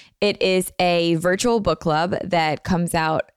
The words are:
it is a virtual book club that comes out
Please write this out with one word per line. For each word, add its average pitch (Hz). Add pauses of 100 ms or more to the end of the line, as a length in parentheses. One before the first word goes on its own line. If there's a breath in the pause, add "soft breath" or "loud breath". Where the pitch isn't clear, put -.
(200 loud breath)
it 202
is 185
a 170
virtual 196
book 175
club 170
that 160
comes 175
out 160